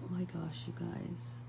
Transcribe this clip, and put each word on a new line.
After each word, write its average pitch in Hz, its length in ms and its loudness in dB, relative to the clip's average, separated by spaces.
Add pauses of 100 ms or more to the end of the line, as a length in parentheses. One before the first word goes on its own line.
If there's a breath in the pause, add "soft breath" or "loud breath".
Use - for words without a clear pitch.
Oh 117 80 -4
my 180 140 4
gosh, 160 420 0
you - 120 0
guys. - 720 0